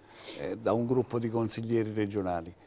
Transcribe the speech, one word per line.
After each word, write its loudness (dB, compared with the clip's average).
eh, -6
da 2
un 2
gruppo 2
di 0
consiglieri 0
regionali. 0